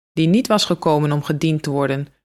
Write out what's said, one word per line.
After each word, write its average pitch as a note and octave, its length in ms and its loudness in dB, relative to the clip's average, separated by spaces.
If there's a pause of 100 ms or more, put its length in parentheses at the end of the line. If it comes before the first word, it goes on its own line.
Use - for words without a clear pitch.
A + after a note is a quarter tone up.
(120)
die D#3+ 140 0
niet G3 200 2
was G#3 180 2
gekomen D3+ 480 0
om D3 100 -2
gediend D#3 400 -2
te D3+ 80 -6
worden, C#3 380 -2 (160)